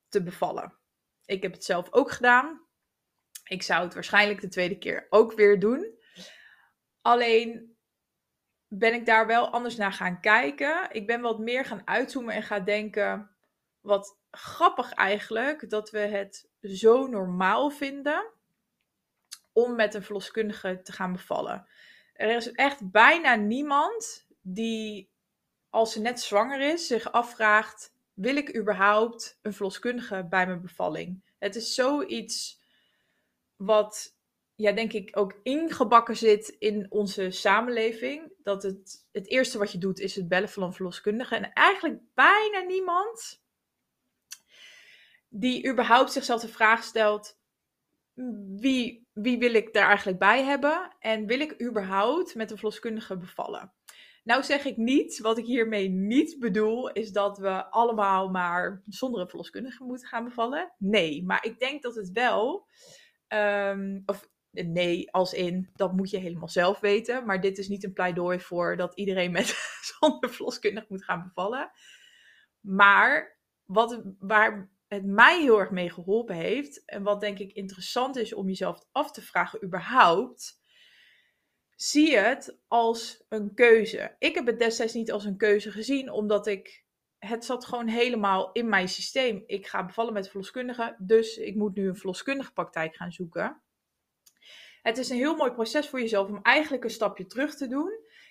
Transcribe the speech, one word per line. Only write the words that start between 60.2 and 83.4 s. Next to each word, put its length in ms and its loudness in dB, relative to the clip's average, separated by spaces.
bevallen. 540 -6
Nee, 460 0
maar 200 0
ik 140 -6
denk 240 -6
dat 120 -8
het 180 -10
wel, 540 0
ehm, 800 -2
of 220 -6
nee, 640 -2
als 200 0
in, 420 -4
dat 180 -2
moet 180 0
je 80 -4
helemaal 300 -8
zelf 320 2
weten. 460 0
Maar 140 0
dit 180 -2
is 100 -8
niet 160 -6
een 80 -8
pleidooi 480 -2
voor 360 -2
dat 180 -4
iedereen 380 -2
met, 140 0
<laughs> 540 -8
zonder 300 2
verloskundige 580 -6
moet 160 -12
gaan 180 -4
bevallen. 480 -6
Maar 800 4
wat, 380 0
waar 520 0
het 100 -6
mij 360 8
heel 180 6
erg 120 0
mee 200 -4
geholpen 440 -2
heeft, 500 -6
en 180 -10
wat 180 0
denk 180 -6
ik 140 -12
interessant 640 -6
is 160 -4
om 160 -4
jezelf 440 -6
af 200 -2
te 100 -16
vragen 420 -4
überhaupt, 960 2
zie 400 4
het 420 2
als 600 0
een 260 -6